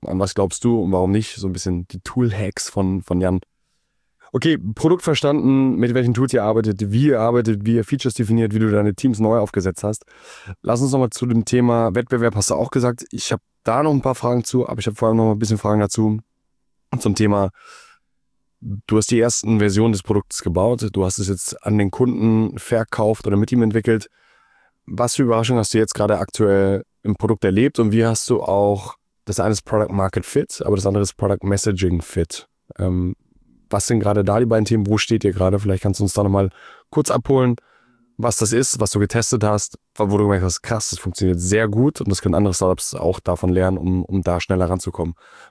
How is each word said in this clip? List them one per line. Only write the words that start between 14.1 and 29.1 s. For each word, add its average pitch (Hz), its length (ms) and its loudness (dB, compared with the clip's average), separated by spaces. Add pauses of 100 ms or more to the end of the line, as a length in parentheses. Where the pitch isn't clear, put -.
Fragen 123 280 0
zu, 123 240 0
aber 123 120 -6
ich - 80 -6
hab 104 100 -4
vor 117 100 0
allem 110 80 4
noch 113 120 4
mal 110 40 4
ein 104 80 -2
bisschen 107 180 0
Fragen 107 220 0
dazu 107 400 0 (800)
zum 104 160 0
Thema, 101 360 2 (1080)
du 107 380 -4
hast 107 120 0
die 117 120 2
ersten 113 380 0
Versionen 104 340 2
des 95 100 -4
Produktes - 380 -4
gebaut, 104 500 0
du 95 140 0
hast 95 120 -2
es 95 120 -4
jetzt - 360 -8
an 107 120 2
den 101 120 2
Kunden 110 680 0
verkauft 110 720 -2
oder 101 100 2
mit 104 160 0
ihm 120 100 4
entwickelt. 110 460 0 (760)
Was 120 300 -2
für 143 80 2
Überraschungen 117 360 2
hast 107 140 0
du 117 40 2
jetzt 110 160 2
gerade 104 240 2
aktuell 98 680 2 (200)
im 104 120 0
Produkt 110 300 0
erlebt 107 340 2
und 107 140 2
wie 113 120 4
hast 113 240 -2
du 120 140 2
auch, 101 520 0 (280)